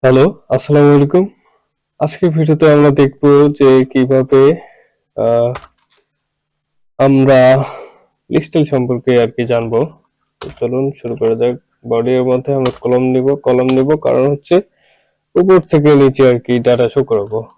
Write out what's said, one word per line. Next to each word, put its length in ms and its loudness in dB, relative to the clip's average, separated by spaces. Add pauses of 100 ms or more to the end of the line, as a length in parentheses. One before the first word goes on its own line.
হ্যালো, 220 4 (300)
আসসালামু 400 2
আলাইকুম। 300 2 (720)
আজকের 360 -2
ভিডিওতে 300 0 (100)
আমরা 160 4 (100)
দেখব 220 -2 (360)
যে 100 4 (220)
কিভাবে, 500 0 (760)
আহ, 340 -2 (1500)
আমরা 400 2 (920)
লিস্টেল 340 -2 (100)
সম্পর্কে 380 -4 (120)
আর 120 -2
কি 100 -6
জানবো। 340 -4 (600)
তো 80 -16 (120)
চলুন 260 -6 (140)
শুরু 200 -10
করা 160 -2
যাক। 200 -4 (360)
বডির 320 -2
মধ্যে 300 -4
আমরা 180 -4 (120)
কলাম 200 -2 (100)
নিব, 140 -2 (180)
কলাম 220 0 (100)
নিব 120 0 (160)
কারণ 180 0 (100)
হচ্ছে 220 -4 (800)
উপর 240 2 (120)
থেকে 240 2
নিচে 360 2
আর 140 0
কি 80 -2 (120)
ডেটা 280 0
শো 160 -2
করাবো। 300 -4 (180)